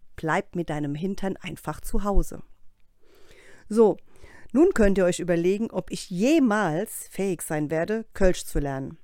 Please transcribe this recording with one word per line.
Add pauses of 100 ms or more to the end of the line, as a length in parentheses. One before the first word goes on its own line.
(160)
Bleib
mit
deinem
Hintern
einfach
zu
Hause. (1300)
So, (560)
nun
könnt
ihr
euch
überlegen,
ob
ich
jemals
fähig
sein
werde,
Kölsch
zu
lernen.